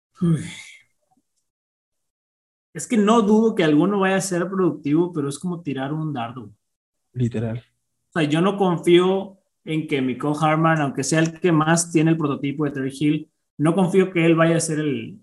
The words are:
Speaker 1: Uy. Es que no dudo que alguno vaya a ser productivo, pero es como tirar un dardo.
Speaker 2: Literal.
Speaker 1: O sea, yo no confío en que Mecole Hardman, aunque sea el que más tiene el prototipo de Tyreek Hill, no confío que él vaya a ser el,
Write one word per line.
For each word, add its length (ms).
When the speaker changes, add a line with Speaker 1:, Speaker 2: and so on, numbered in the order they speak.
Speaker 1:
Uy. 240
Es 140
que 100
no 260
dudo 340
que 80
alguno 340
vaya 180
a 40
ser 280
productivo, 640
pero 160
es 120
como 200
tirar 320
un 200
dardo. 400
Speaker 2:
Literal. 520
Speaker 1:
O 20
sea, 160
yo 120
no 160
confío 800
en 240
que 120
Mecole 360
Hardman, 440
aunque 220
sea 160
el 220
que 100
más 400
tiene 220
el 40
prototipo 480
de 60
Tyreek 300
Hill, 300
no 160
confío 380
que 120
él 120
vaya 200
a 40
ser 180
el, 440